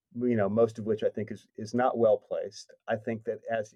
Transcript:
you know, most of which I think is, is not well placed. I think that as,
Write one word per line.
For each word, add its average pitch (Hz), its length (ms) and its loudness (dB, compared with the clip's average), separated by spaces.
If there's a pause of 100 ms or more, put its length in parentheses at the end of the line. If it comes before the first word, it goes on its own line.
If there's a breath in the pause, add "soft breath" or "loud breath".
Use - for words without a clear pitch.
(200)
you 123 160 2
know, 101 120 2
most 113 300 2
of 107 80 -6
which 107 160 0
I 110 60 0
think 104 220 -4
is, 101 160 -12 (100)
is 110 180 -10
not 123 240 2
well 107 200 6
placed. - 540 -8 (160)
I 113 80 0
think 113 280 -6
that 110 160 -6 (100)
as, 113 260 -4